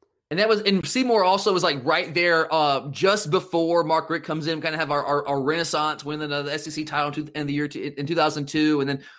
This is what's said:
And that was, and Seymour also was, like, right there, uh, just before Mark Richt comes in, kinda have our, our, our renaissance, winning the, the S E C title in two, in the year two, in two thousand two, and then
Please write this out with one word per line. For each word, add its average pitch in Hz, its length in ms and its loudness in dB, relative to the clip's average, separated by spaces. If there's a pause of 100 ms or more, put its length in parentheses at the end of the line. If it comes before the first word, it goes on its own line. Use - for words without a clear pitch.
(300)
And 160 100 -2
that 214 100 2
was, 208 120 4
and 196 240 2
Seymour 247 380 2
also 190 300 4
was, 175 100 2
like, 143 220 0
right 160 280 0
there, 170 400 2
uh, 143 360 2
just 190 420 0
before 170 540 2
Mark 160 240 0
Richt 160 160 -4
comes 156 220 -4
in, 160 140 -2
kinda 156 160 -2
have 151 140 -2
our, 143 140 0
our, 143 200 0
our 139 160 0
renaissance, 156 640 -2
winning 151 260 -6
the, 143 140 -4
the 143 100 -6
S 156 140 -8
E 156 40 -10
C 151 120 -6
title 151 240 -2
in 143 60 -6
two, 151 200 -8
in 147 140 -4
the 139 60 -2
year 147 160 -2
two, 139 280 -8
in 143 80 -6
two 165 100 -4
thousand 151 300 0
two, 151 360 2
and 139 80 -2
then 139 120 -4 (160)